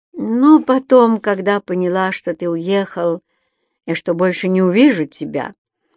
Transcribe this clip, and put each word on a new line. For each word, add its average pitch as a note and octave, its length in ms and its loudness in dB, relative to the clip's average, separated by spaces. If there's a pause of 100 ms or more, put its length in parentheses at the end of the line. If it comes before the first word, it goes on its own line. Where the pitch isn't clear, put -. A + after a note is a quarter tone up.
(140)
Но C#4 500 4
потом, B3+ 560 2
когда G3+ 420 -2
поняла, F#3 520 -2
что - 200 -8
ты F3 160 -8
уехал F3 720 -4 (640)
и E3 80 -4
что E3+ 200 -4
больше F3+ 340 -2
не F#3 140 2
увижу F#3 440 2
тебя, - 480 -10 (420)